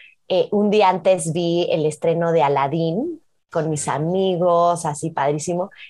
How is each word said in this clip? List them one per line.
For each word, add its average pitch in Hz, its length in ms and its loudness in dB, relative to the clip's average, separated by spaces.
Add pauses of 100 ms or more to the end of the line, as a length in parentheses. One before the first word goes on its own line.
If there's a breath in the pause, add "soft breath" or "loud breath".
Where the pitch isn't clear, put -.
(280 loud breath)
Eh, 180 240 0
un 208 180 2
día 202 180 4
antes 180 440 0
vi 170 380 0
el 156 160 0
estreno 165 460 0
de 165 100 4
Aladín 165 800 -2 (300)
con 160 180 -2
mis 151 200 -4
amigos, 170 1000 0
así 156 240 -4
padrísimo, 160 600 -4 (180 loud breath)